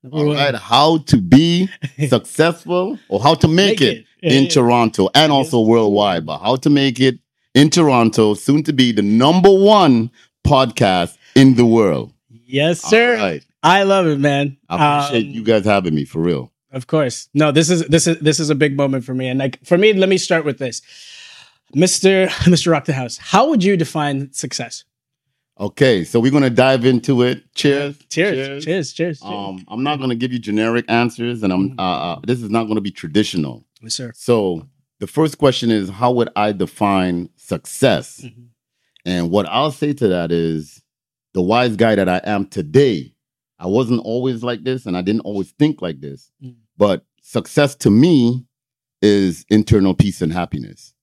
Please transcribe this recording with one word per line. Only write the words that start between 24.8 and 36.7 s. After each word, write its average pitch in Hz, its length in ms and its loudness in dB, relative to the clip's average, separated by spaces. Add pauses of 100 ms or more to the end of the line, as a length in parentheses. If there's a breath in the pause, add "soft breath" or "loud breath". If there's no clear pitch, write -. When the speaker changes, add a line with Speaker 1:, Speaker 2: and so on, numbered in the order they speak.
Speaker 2:
Okay, 104 440 2
so 117 160 -2
we're 131 120 2
gonna 139 200 2
dive 127 340 2
into 123 380 2
it. 123 200 -2 (120)
Cheers. 143 420 -2 (120)
Speaker 1:
Cheers. 175 260 -2
Speaker 2:
Cheers. 139 300 -8
Speaker 1:
Cheers. 160 280 -6
Cheers. 165 260 -6
Cheers. - 40 -20
Speaker 2:
Um, 98 440 -12
I'm 117 160 -8
not 147 160 -4
gonna 127 160 -4
give 123 160 -6
you 123 80 -6
generic 110 480 -2
answers, 117 560 -2
and 95 80 0
I'm, 95 200 -2
Speaker 1:
Mm-hmm. 127 80 -14
Speaker 2:
uh, 85 340 -4
uh, - 120 -12
this 120 180 -4
is 104 80 -10
not 113 140 -2
gonna 107 160 -4
be 98 100 -8
traditional. 78 760 -4 (160)
Speaker 1:
Yes, 110 140 -12
sir. 123 200 -14
Speaker 2:
So 95 520 -2 (320)
the 98 80 -10
first 151 320 -4
question 127 320 0
is, 98 180 -2
how 113 240 -2
would 120 220 -2
I 104 180 -2
define 92 840 -2